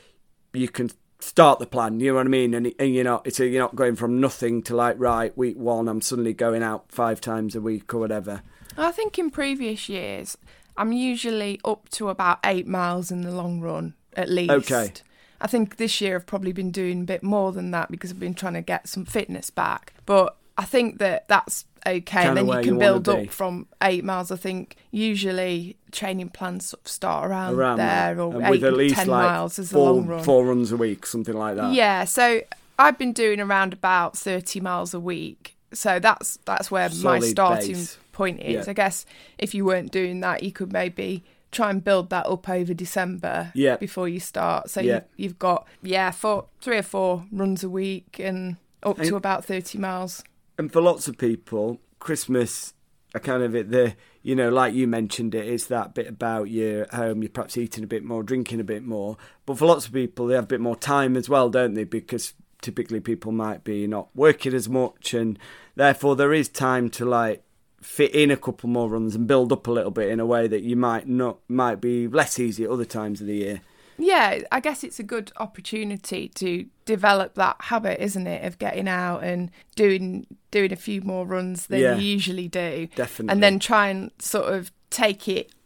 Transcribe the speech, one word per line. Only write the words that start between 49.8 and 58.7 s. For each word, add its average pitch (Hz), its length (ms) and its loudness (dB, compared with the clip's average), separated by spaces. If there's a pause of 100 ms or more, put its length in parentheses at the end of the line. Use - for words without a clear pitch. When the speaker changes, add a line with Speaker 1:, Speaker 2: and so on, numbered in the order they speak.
Speaker 1:
And 156 160 -4
for 165 80 4
lots 170 260 4
of 123 120 -8
people, 113 640 -2 (200)
Christmas - 720 -2 (420)
are 107 60 -6
kind 127 220 0
of 117 120 -2
at 107 160 -2
the, 120 240 4 (280)
you 131 120 0
know, 127 140 4
like 127 260 4
you 131 140 2
mentioned 113 460 -2
it, 107 120 -2
it's 120 200 -4
that 110 280 -4
bit 110 140 -4
about 113 360 -2
you're 107 400 -2
at - 100 -12
home, 113 280 -2
you're 104 80 -4
perhaps - 280 -6
eating 110 260 -6
a - 20 -12
bit 104 180 -4
more, 113 180 -6
drinking 117 360 -4
a 110 60 -4
bit 107 200 -6